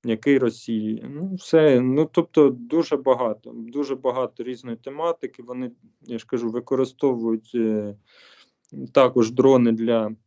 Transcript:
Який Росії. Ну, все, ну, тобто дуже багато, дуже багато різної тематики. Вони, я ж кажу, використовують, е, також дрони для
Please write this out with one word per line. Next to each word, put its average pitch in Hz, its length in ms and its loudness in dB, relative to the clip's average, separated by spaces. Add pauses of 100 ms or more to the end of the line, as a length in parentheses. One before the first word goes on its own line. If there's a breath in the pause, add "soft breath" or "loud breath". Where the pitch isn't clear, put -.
Який 123 300 2
Росії. 113 720 -4
Ну, 180 240 -8
все, 156 460 4
ну, 135 320 0
тобто 156 380 4
дуже 147 460 -2
багато, 123 540 -2
дуже 120 440 -6
багато 127 480 -4
різної 120 340 -10
тематики. 143 640 -8
Вони, 127 280 -10 (320)
я 117 160 -10
ж - 80 -14
кажу, 117 240 -4
використовують, 120 1040 -4
е, 107 420 -2 (960 soft breath)
також 123 380 4
дрони 123 420 6
для 113 400 -2 (140)